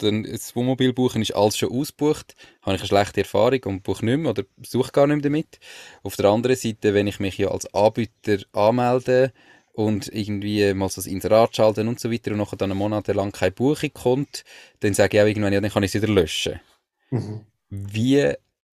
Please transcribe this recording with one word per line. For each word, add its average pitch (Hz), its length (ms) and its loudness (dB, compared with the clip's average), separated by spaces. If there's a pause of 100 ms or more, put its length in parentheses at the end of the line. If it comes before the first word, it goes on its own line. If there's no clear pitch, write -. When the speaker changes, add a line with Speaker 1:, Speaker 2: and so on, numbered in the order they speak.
Speaker 1:
ein, 107 240 0
ein - 140 -10 (140)
Wohnmobil 127 380 0
buchen, 123 300 0
ist 104 120 -4
alles 104 220 4
schon - 160 -2
ausgebucht, 151 640 -4 (280)
habe 98 120 -2
ich 92 60 -6
eine 95 80 -8
schlechte 101 320 2
Erfahrung 120 420 2
und 98 200 -6
buche 101 220 -4
nicht 120 120 0
mehr 160 120 -2
oder 101 140 -4 (180)
suche 120 300 -2
gar 143 160 4
nicht 147 80 2
mehr 147 80 -4
damit. 147 360 -2 (440)
Auf 98 140 -10
der 98 80 0
anderen 117 320 4
Seite, 107 360 -2
wenn 101 140 2
ich 101 140 -6
mich 95 160 -4
ja 98 100 0
als 92 260 -6
Anbieter 104 680 0 (120)
anmelde 123 800 2 (400)
und 107 420 -2
irgendwie 104 600 0
mal 95 160 -2
so - 120 -10
ein - 80 -10
Inserat 101 460 2
schalten 110 320 2
und 117 140 -6
so 113 100 -4
weiter 117 200 -6
und 104 80 -4
nachher 101 180 -6
dann 98 180 -4
monatelang 101 560 -2
keine 95 200 -2
Buchung 143 420 -2
kommt, - 500 -2 (380)
dann 101 120 0
sage 101 220 2
ich 104 80 6
auch 107 40 6
irgendwann, 101 260 0
ja, 101 80 0
dann 104 100 -4
kann 104 120 0
ich 98 120 -2
es 104 60 0
wieder 107 120 0
löschen. 85 460 0 (500)
Speaker 2:
Mhm. 107 360 -6 (240)
Speaker 1:
Wie 117 640 0 (400)